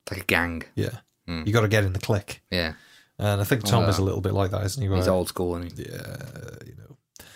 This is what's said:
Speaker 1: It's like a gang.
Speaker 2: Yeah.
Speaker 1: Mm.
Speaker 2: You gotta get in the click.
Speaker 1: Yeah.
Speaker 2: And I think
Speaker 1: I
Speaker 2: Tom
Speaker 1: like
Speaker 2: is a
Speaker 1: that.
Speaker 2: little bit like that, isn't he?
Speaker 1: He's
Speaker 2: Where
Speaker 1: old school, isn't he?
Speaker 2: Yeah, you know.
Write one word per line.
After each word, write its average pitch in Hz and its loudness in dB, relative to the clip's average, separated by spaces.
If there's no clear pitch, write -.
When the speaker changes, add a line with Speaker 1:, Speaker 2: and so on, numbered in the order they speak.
Speaker 1:
It's - -12
like - -6
a 90 -12
gang. 85 2
Speaker 2:
Yeah. - -4
Speaker 1:
Mm. 82 -6
Speaker 2:
You 104 2
gotta 110 6
get 107 4
in 95 0
the 95 -2
click. - -2
Speaker 1:
Yeah. 82 0
Speaker 2:
And 101 2
I 104 0
think 113 0
Speaker 1:
I 101 -2
Speaker 2:
Tom 98 6
Speaker 1:
like 98 4
Speaker 2:
is 95 2
a 95 2
Speaker 1:
that. 98 2
Speaker 2:
little 95 0
bit 98 0
like 98 2
that, 98 -2
isn't 98 -4
he? 101 0
Speaker 1:
He's 92 4
Speaker 2:
Where 95 6
Speaker 1:
old 90 0
school, 87 -2
isn't 87 -10
he? - -8
Speaker 2:
Yeah, - -12
you - -18
know. - -20